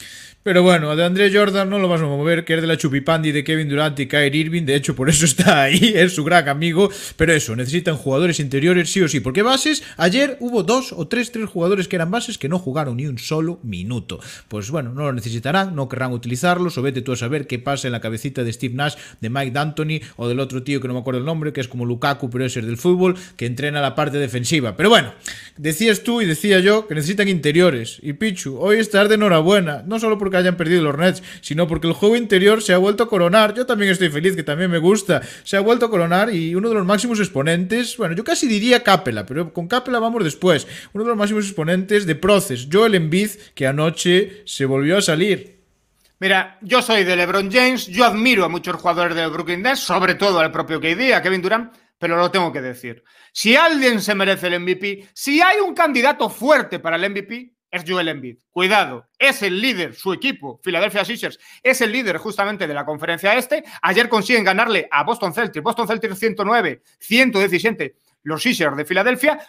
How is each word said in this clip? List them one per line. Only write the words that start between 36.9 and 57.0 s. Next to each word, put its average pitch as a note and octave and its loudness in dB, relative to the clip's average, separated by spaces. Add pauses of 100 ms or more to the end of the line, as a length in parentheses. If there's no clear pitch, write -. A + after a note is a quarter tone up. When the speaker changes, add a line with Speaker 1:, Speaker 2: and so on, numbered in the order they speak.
Speaker 1:
exponentes, F3+ -2
bueno, E3+ -4
yo F3+ -6
casi D#4+ 0
diría A#3 2
Capela, B2+ 2
pero D#3+ -6
con E3+ -6
Capela B3 -2
vamos A3+ -2
después. D#3 0 (260)
Uno G#3 -6
de A#3 -2
los A3+ 0
máximos G#3 0
exponentes F#3+ 0
de D#3+ 0
Proces, D#3+ 0
Joel G#3+ 4
Embiid, F3+ 0 (220)
que C3+ -2
anoche E3+ 0
se - -4
volvió C#3 2
a G3+ 2
salir. E3+ 0 (640)
Speaker 2:
Mira, F#3+ 0
yo A#3 2
soy A3+ 2
de F3+ 2
LeBron F#3 0
James, B3+ 2
yo F#3+ 2
admiro A3 2
a D#3+ -2
muchos E3+ -6
jugadores E3+ 0
del E3 -2
Brooklyn E3+ -6
Nets, C4 -2
sobre F#3 0
todo F#3+ 2
al D#3+ 2
propio D#3+ -4
K D#3+ 0
D, B3 2
a F3+ 4
Kevin F#3 0
Durant, A3+ -2 (260)
pero E3+ -2
lo F3 2
tengo F3 0
que C#3 -6
decir. B2 -12 (300)
Si A3+ 2
alguien C#4 4
se G3+ -2
merece F#3+ 0
el F3 0
M F3 -2
V F3+ 2
P, G3 -8
si D4 0
hay F#4+ 4
un F#4 -2
candidato C#4 2
fuerte B3 0
para E3 -4
el E3+ -2